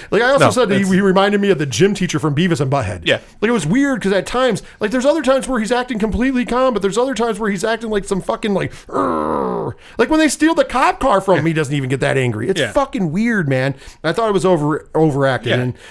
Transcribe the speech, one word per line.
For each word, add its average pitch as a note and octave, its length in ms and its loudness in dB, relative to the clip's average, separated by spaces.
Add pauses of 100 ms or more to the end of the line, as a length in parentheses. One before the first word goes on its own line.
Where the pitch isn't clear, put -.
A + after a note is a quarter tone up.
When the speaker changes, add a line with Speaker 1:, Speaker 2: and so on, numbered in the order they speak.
Speaker 1:
Like, G#3 120 2
I B3 100 2
also C#4 140 4
Speaker 2:
No, G#2+ 60 4
Speaker 1:
said A3+ 180 2
that G3 60 2
he, G3 80 2
Speaker 2:
that's F#3+ 100 0
Speaker 1:
he F#3 80 4
reminded G3+ 400 4
me G3+ 80 2
of F3 80 2
the D3+ 80 -2
gym D#3+ 280 2
teacher F3 260 -2
from D3 140 0
Beavis E3 280 0
and C3 100 -2
Butthead. G2+ 340 -2
Speaker 2:
Yeah. B2+ 140 2 (220)
Speaker 1:
Like, G#3+ 80 0
it - 20 0
was G3 160 0
weird C4 340 0
'cause F#3+ 120 0
at F#3 120 0
times, A#3+ 380 -2 (160)
like, G#3+ 120 -2
there's B3 140 0
other D4+ 160 2
times C4 280 0
where B3+ 100 -2
he's G#3+ 120 -2
acting B3 280 -2
completely A#3 460 0
calm, B3+ 280 0
but G3 80 -2
there's G3+ 160 -2
other C4 160 0
times A3 260 -2
where A3 120 -2
he's G3+ 140 -4
acting A3+ 240 -4
like G#3 160 -2
some F#3 160 -2
fucking, G#3+ 320 -4
like, D3 180 -2 (160)
"Urgh." D#3 840 -4 (240)
Like, B3+ 120 2
when D#4 100 2
they D#4 100 4
steal D#4+ 260 0
the C#4 80 4
cop D#4 380 0
car C4 180 2
from F#3 200 2
him, D#3 60 0
he E3 80 0
doesn't D3+ 200 -2
even C3+ 160 -2
get C3 100 -2
that C#3 180 0
angry. A#2+ 300 -2
It's F#3 140 0
Speaker 2:
Yeah. A2 100 -2
Speaker 1:
fucking B3+ 400 -2
weird, G3+ 380 0
man. C3 260 0 (280)
I D#3+ 100 -2
thought A3+ 160 0
it G#3 40 2
was F3 120 2
over, D#3 500 2
overacted. C3+ 560 2
Speaker 2:
Yeah. B2 80 2
Speaker 1:
And, B2 140 -2 (180)